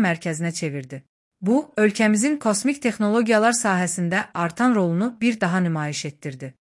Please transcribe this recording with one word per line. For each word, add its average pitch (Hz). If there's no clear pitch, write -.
mərkəzinə 165
çevirdi. 143
Bu, 233
ölkəmizin 214
kosmik 262
texnologiyalar 220
sahəsində 180
artan 175
rolunu 196
bir 226
daha 185
nümayiş 156
etdirdi. 139